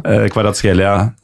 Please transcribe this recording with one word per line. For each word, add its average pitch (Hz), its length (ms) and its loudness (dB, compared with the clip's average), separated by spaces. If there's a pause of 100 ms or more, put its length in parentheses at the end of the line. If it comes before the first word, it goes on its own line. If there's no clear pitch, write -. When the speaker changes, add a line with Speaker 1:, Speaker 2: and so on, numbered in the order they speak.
Speaker 1:
ja. 107 180 2
Speaker 2:
eh, 101 60 0
Kvaratskhelia 101 640 0 (300)